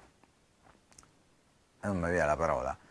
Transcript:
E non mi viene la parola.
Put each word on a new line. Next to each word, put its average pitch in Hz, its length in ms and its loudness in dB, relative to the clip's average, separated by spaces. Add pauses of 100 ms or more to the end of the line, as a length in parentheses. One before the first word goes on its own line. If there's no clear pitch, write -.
(1800)
E 101 60 -8
non 98 120 -2
mi 85 120 0
viene 85 160 2
la 73 100 2
parola. 69 400 -2 (140)